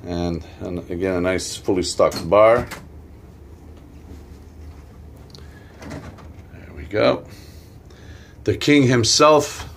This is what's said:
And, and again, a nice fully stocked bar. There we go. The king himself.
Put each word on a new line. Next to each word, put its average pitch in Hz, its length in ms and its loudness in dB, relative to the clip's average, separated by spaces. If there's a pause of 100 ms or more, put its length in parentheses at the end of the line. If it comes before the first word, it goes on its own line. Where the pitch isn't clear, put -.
And, 87 400 -6 (140)
and 92 320 -10
again, 92 240 -2
a 90 60 -2
nice 90 360 -2
fully 90 280 -2
stocked 82 440 0
bar. 113 380 6 (3750)
There - 260 -20
we 76 60 -14
go. 117 420 0 (1160)
The 104 140 -2
king 143 320 4
himself. 147 880 2